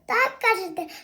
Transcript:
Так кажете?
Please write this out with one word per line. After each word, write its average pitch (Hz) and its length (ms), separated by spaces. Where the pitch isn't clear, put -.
Так 523 360
кажете? 370 460